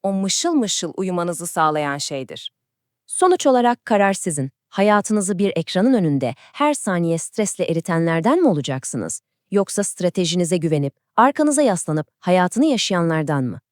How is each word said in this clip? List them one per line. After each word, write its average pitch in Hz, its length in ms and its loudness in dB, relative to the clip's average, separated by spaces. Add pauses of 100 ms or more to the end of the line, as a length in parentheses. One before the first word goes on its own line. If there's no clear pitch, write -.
o 196 100 -2
mışıl 196 400 -2
mışıl 202 440 -2
uyumanızı 175 500 -4
sağlayan 151 500 0
şeydir. 135 540 -10 (560)
Sonuç 370 400 2
olarak 240 380 2
karar 196 280 2
sizin. 147 380 -4 (180)
Hayatınızı 202 720 0
bir 196 160 0
ekranın 190 380 2
önünde 139 440 0
her - 360 -2
saniye 170 440 -2
stresle - 480 -4
eritenlerden 165 760 0
mi 311 60 4
olacaksınız? 131 760 -4 (300)
Yoksa 202 320 0
stratejinize 180 760 -2
güvenip, 151 360 0 (220)
arkanıza 285 460 4
yaslanıp 165 460 0 (120)
hayatını 185 460 2
yaşayanlardan 160 760 0
mı? 120 160 -6 (120)